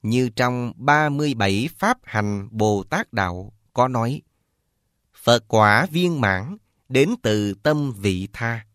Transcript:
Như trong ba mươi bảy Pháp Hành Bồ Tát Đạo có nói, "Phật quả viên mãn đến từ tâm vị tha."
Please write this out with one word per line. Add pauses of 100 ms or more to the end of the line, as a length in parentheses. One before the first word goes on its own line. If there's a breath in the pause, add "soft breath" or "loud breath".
Như
trong
ba
mươi
bảy
Pháp
Hành
Bồ
Tát
Đạo (200)
có
nói, (1000)
"Phật
quả
viên
mãn (320)
đến
từ
tâm
vị
tha."